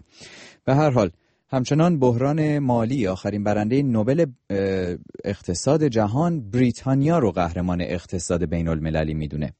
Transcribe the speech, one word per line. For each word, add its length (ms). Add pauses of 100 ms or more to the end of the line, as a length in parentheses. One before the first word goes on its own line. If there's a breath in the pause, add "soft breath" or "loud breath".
(640 loud breath)
به 100
هر 140
حال، 200 (400)
همچنان 500
بحران 600
مالی 480
آخرین 360
برندهٔ 380
نوبل، 440 (240)
اه، 460 (280)
اقتصاد 600
جهان 680
بریتانیا 720
رو 120
قهرمان 500
اقتصاد 680
بین 180
المللی 460
می‌دونه. 460